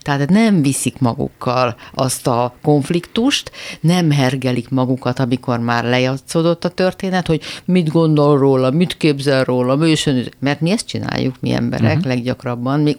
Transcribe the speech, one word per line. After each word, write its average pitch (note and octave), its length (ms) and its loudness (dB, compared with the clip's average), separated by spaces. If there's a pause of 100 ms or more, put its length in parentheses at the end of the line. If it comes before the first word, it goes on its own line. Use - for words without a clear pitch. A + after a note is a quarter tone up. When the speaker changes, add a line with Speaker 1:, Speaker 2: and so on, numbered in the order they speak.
Speaker 1:
Tehát C#3 260 -2
nem G3+ 340 4
viszik C3+ 360 -2
magukkal B2+ 800 -2 (180)
azt - 320 -4
a A#2+ 360 0
konfliktust, E3+ 880 0 (300)
nem E3+ 300 2
hergelik B2+ 580 0
magukat, B2+ 500 -2
amikor B2 400 -2
már A#2 260 -2
lejátszódott C3+ 800 0
a F3+ 40 -2
történet, F#3 580 -2
hogy D#3+ 160 -2 (220)
mit F3+ 240 2
gondol D3+ 500 4
róla, C3 320 4
mit E3+ 260 0
képzel C#3 480 0
róla, B2+ 360 0
ő E3 80 2
is D#3 180 0
ön-, B2+ 220 0 (100)
mert C#3+ 220 -2
mi E3 100 0
ezt A3 160 -2
csináljuk, B2+ 540 -4
mi B2 120 -2
emberek B2 460 0
Speaker 2:
Mhm. D#3+ 100 -2
Speaker 1:
leggyakrabban, B2 720 -4
még D3 180 2